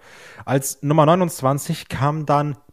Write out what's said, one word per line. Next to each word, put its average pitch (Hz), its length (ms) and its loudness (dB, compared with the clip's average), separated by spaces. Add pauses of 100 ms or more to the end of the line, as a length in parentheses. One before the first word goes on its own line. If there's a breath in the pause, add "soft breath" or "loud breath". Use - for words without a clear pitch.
(460 loud breath)
Als - 360 -4
Nummer 151 240 2
neunundzwanzig 156 800 0
kam 147 380 -2
dann 147 300 0 (160)